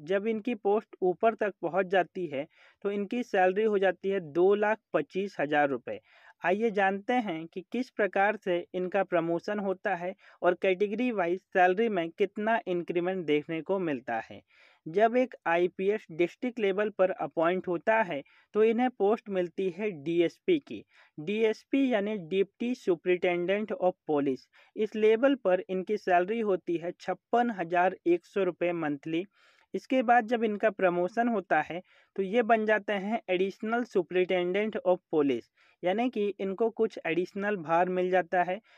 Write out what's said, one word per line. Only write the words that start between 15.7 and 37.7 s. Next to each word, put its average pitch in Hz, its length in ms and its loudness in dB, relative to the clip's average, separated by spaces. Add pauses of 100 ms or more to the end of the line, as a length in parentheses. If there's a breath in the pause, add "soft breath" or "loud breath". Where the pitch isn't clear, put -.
डिस्ट्रिक्ट 175 480 -2
लेवल 202 300 0
पर 185 220 2
अपॉइंट 165 560 -2
होता 220 340 0
है 170 200 -4 (340 soft breath)
तो 214 80 4
इन्हें 233 260 2
पोस्ट 208 400 0
मिलती 185 400 -2
है 202 200 -6 (140)
डीएसपी 170 560 0
की। 107 240 -12 (340 soft breath)
डीएसपी 220 720 0
यानी 214 280 0 (100)
Deputy 196 520 -2
Superintendent 180 1000 0
of 180 140 2 (160)
Police। 143 360 0 (300 soft breath)
इस 214 220 -4
लेवल 226 400 4
पर 185 320 2
इनकी 190 300 -2
सैलरी 185 420 2
होती 180 360 -2
है 170 220 -6
छप्पन 233 520 -2
हज़ार 180 460 0 (100)
एक 170 180 2
सौ 196 180 -2
रुपये 175 300 -2
मंथली। 160 520 -4 (480 soft breath)
इसके 262 300 0
बाद 240 240 4
जब 233 160 0
इनका 214 280 0
प्रमोशन 180 580 0
होता 180 320 0
है 160 200 -8 (340 soft breath)
तो 196 80 -2
ये 208 200 0
बन 220 220 2
जाते 214 300 0
हैं 202 340 -4
Additional 214 580 -2
Superintendent 185 960 0
of 185 160 2 (140)
Police, 139 360 0 (340 soft breath)
यानी 214 260 0
कि 208 180 -2 (120)
इनको 196 320 -2
कुछ - 340 -2
एडिशनल 185 520 -2
भार 165 320 2